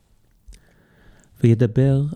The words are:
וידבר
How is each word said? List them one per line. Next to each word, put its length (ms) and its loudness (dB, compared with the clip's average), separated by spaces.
וידבר 640 0